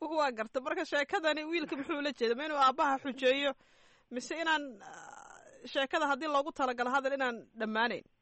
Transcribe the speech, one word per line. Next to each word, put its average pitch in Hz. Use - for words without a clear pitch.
Waa 302
garta. 220
Marka 311
sheekadani 302
wiilka 320
muxuu 285
la 285
jeedaa? 233
Ma 277
inuu 302
aabbaha 269
xujeeyo, 269
mise 247
inaan, 320
ah, -
sheekada 294
haddii 285
loogu 285
talagalo 247
hadal 269
inaan 254
dhammaanayn? 220